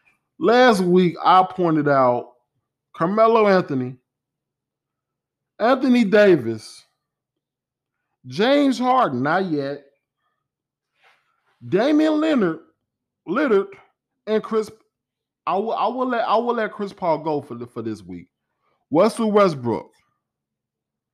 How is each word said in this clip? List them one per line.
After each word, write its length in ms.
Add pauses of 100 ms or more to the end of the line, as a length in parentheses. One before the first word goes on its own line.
(380)
Last 440
week, 420
I 180
pointed 460
out 460 (600)
Carmelo 540
Anthony, 480 (1600)
Anthony 460
Davis, 800 (1400)
James 500
Harden, 460
not 220
yet, 380 (1800)
Damian 540
Leonard, 380 (680)
Lillard, 420 (580)
and 160
Chris, 260 (800)
I 80
will, 180
I 140
will 220
let, 180
I 80
will 180
let 200
Chris 200
Paul 300
go 180
for 140
the, 100
for 160
this 220
week. 240 (640)
Russell 400
Westbrook. 640 (1200)